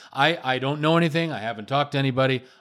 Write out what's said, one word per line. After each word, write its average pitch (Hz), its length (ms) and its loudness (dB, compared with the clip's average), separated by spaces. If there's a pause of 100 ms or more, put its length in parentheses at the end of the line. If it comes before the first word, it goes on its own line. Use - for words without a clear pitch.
(100)
I, 156 320 0
I 127 160 0
don't 139 220 -2
know 156 160 4
anything. 165 340 0
I 117 100 -6
haven't 110 280 -8
talked 139 240 0
to 143 60 0
anybody. 131 440 0 (180)